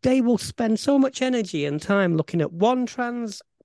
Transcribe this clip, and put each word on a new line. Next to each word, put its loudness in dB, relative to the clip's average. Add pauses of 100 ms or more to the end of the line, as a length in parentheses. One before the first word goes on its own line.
they 4
will 2
spend -2
so 2
much 2
energy -2
and -4
time 2
looking -2
at -2
one 2
trans -8 (240)